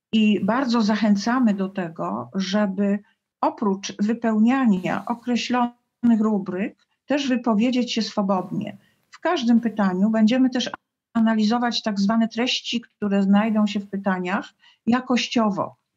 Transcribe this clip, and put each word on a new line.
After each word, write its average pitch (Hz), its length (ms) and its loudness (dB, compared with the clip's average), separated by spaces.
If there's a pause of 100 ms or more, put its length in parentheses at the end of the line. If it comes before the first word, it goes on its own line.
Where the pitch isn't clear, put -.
(120)
I 214 320 2
bardzo 233 380 0
zachęcamy 214 720 2
do 190 140 -4
tego, 170 680 -8
żeby 196 640 -2 (420)
oprócz 208 580 -2
wypełniania 220 1080 0
określonych 240 680 -2 (480)
rubryk 208 680 -4 (200)
też 269 220 -2
wypowiedzieć 240 640 0
się 226 100 -2
swobodnie. 190 760 -4 (340)
W - 100 -20
każdym 247 400 2
pytaniu 202 500 0
będziemy 226 400 4
też 254 200 -4 (440)
analizować 226 680 2
tak 202 180 -2
zwane 226 280 2
treści, 240 520 -4
które 202 420 -2
znajdą 208 440 2
się 208 140 -4
w 202 80 -10
pytaniach, 185 680 -4 (320)
jakościowo, 233 880 0 (200)